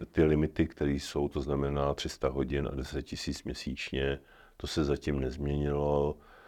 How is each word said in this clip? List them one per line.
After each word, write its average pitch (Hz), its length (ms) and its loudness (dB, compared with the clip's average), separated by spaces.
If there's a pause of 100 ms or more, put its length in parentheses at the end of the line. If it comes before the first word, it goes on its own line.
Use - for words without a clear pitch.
(120)
ty 82 120 6
limity, 78 440 4
které 73 240 0
jsou, 71 380 -2
to 71 120 -2
znamená 71 520 0
tři - 160 -6
sta - 200 -2
hodin 67 420 0
a - 40 -6
deset 65 260 -4
tisíc - 420 -6
měsíčně, 67 760 -4 (380)
to - 100 -8
se - 160 0
zatím 71 360 0
nezměnilo. 71 1000 0 (300)